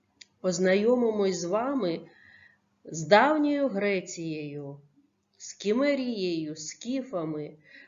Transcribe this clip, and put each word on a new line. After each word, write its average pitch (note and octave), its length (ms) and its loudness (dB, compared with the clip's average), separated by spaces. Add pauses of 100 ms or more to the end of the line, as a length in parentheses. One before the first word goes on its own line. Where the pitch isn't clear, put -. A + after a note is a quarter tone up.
(420)
Познайомимось G3 960 2
з F3 40 -4
вами G#3 580 -2 (840)
з D#3+ 220 -8
давньою C#4+ 600 6
Грецією, D#3+ 1120 -4 (580)
з - 160 -16
Кімерією, G#3 1000 -2
скіфами, E3+ 1000 -6 (300)